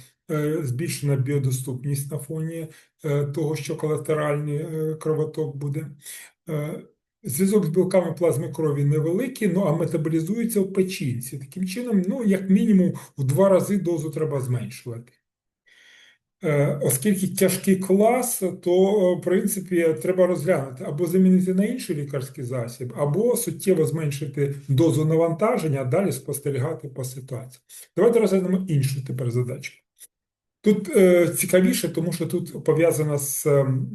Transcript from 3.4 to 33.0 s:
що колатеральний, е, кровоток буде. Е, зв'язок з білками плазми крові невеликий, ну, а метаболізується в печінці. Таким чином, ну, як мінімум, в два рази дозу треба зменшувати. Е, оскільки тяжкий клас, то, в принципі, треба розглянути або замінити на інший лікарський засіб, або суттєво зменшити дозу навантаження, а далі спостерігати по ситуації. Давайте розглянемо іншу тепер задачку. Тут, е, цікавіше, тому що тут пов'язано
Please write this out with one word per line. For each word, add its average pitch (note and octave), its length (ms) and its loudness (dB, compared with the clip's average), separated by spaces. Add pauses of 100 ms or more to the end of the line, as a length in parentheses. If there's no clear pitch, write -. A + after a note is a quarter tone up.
що D3+ 220 -6
колатеральний, D3+ 800 -2
е, D#3 380 -4
кровоток D3+ 600 -4
буде. C#3+ 320 -6 (640)
Е, D3+ 340 -6 (400)
зв'язок F#3+ 420 2
з D3+ 40 -2
білками F3+ 440 2
плазми E3 380 0
крові C#3+ 340 -2
невеликий, E3+ 640 0
ну, F3+ 140 2
а D#3 140 2
метаболізується E3+ 880 -2
в F#3 120 -4
печінці. C#3+ 640 -2
Таким F#3 300 -8
чином, G#3 400 0
ну, B3+ 160 -4
як F#3+ 260 2
мінімум, F#3+ 440 6 (240)
в C#3 60 -4
два F3 260 4
рази F#3 280 4
дозу D#3+ 320 -2
треба C#3+ 320 -4
зменшувати. A#2 720 -8 (1300)
Е, C#3+ 400 0
оскільки F#3 440 0
тяжкий F#3 480 2
клас, G#3 680 2 (200)
то, F#3 520 4
в D3 60 -8
принципі, F3+ 800 0
треба F3+ 260 4
розглянути D3 560 -2
або D#3 220 -2
замінити F#3 480 4
на G3 120 2
інший A#3+ 300 -4
лікарський C#3 480 -6
засіб, B2 540 -8
або F#3 400 0
суттєво E3 480 0
зменшити C#3+ 680 -4 (120)
дозу D3+ 380 4
навантаження, D#3+ 760 2
а B2+ 40 -4
далі E3 260 2
спостерігати C#3 760 -4
по C3 160 -10
ситуації. B2 580 -12 (340)
Давайте A#3 240 4
розглянемо F#3 480 2
іншу C3+ 380 0
тепер B2+ 260 -4
задачку. B2 460 -4 (840)
Тут, G#3 340 2
е, F3+ 320 6
цікавіше, F#3 600 2
тому D#3+ 240 -2
що E3 120 -4
тут E3 380 -6
пов'язано D#3 540 2